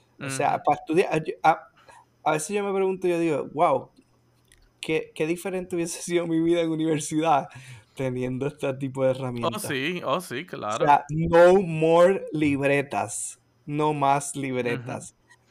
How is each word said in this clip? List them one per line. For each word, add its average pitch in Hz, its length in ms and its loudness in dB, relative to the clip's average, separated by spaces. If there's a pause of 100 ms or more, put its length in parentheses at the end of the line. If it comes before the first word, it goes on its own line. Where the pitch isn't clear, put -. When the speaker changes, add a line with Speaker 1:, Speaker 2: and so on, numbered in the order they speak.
(200)
Speaker 1:
o 139 100 -8
sea, 139 260 0
Speaker 2:
Ujú. - 100 -6
Speaker 1:
para 147 120 2
estudiar, 160 460 0
yo, - 180 -8
a, 165 260 2 (560)
a 156 80 2
veces 156 240 -4
yo 202 80 -2
me 202 80 -4
pregunto, 190 360 0
yo 175 100 0
digo, 165 360 -2
wow, 143 360 0 (920)
qué, 156 340 -4
qué 160 120 -2
diferente 180 480 -6
hubiese 170 260 -4
sido 170 280 -2
mi 165 120 0
vida 170 200 2
en 165 100 0
universidad 156 800 0 (460)
teniendo 127 520 -4
este 143 280 -4
tipo 135 280 -6
de 131 60 4
Speaker 2:
Oh, - 20 4
Speaker 1:
herramientas. 127 540 -4
Speaker 2:
sí, 147 400 -2
oh, 135 160 0
sí, 156 240 -8
Speaker 1:
O - 20 -20
Speaker 2:
claro. 113 380 -4
Speaker 1:
sea, 143 240 4
no 170 520 6
more 170 720 4
libretas, 139 1080 -2 (260)
no 151 260 0
más 143 400 0
Speaker 2:
Ujú. 139 100 -8
Speaker 1:
libretas. 123 720 -6 (340)